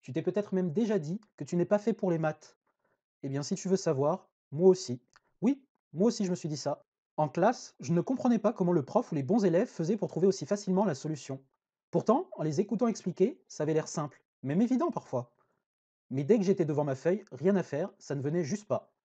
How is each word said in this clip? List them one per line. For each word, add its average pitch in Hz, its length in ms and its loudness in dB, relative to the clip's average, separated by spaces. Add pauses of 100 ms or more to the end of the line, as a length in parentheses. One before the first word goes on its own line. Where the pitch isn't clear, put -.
Tu 131 120 -12
t'es 156 100 -2
peut-être 202 320 -2
même 180 180 0
déjà 214 240 2
dit 170 240 -4 (160)
que - 60 -8
tu 160 120 -6
n'es 175 100 4
pas 208 120 2
fait 208 160 0
pour 196 160 -2
les 165 80 2
maths. 156 400 -6 (680)
Eh 139 60 -6
bien, 135 140 -4
si 196 120 -4
tu 185 140 -8
veux 185 80 2
savoir, 151 500 0 (240)
moi 165 160 4
aussi. 180 320 4 (420)
Oui, 269 220 0 (300)
moi 175 140 2
aussi 233 180 0
je 180 60 -2
me 180 40 0
suis 170 140 -8
dit 147 80 -4
ça. - 260 -6 (340)
En 151 120 2
classe, 202 500 0
je 151 140 -2
ne 170 80 4
comprenais 240 380 0
pas 214 120 2
comment 180 200 0
le 165 120 4
prof - 280 -2
ou 175 40 -4
les 139 80 -2
bons 196 220 2
élèves 185 220 4
faisaient 175 300 -2
pour 175 100 -4
trouver 165 180 0
aussi 190 220 0
facilement 202 380 0
la 170 100 0
solution. 135 440 -8 (520)
Pourtant, 262 440 2
en - 80 -6
les 165 160 0
écoutant 214 280 0
expliquer, 202 600 0
ça - 160 -8
avait 156 100 0
l'air 156 140 0
simple, - 360 -8 (180)
même 147 200 0
évident 247 280 2
parfois. - 420 -6 (760)
Mais 135 140 -4
dès 190 140 4
que 202 60 0
j'étais 185 220 2
devant 147 180 0
ma 139 120 -2
feuille, 180 360 -2
rien 165 240 0
à 175 80 2
faire, 160 360 -6
ça - 160 -8
ne 143 60 -6
venait 156 220 -2
juste 156 240 -6
pas. - 240 -4 (140)